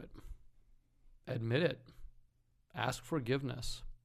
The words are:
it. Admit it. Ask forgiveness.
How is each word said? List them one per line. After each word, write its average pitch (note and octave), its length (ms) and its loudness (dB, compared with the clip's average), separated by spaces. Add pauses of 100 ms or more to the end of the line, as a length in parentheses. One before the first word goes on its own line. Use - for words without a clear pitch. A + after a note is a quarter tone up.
it. - 60 -14 (1200)
Admit A#2 360 4
it. C3+ 160 2 (960)
Ask B2 280 2
forgiveness. B2+ 800 0 (240)